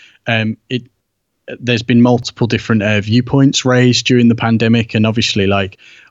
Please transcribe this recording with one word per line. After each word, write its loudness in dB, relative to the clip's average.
um, -2
it, -6
there's -2
been 2
multiple 0
different, -2
uh, 0
viewpoints 0
raised 2
during 2
the 4
pandemic. 0
And 0
obviously, -2
like, -2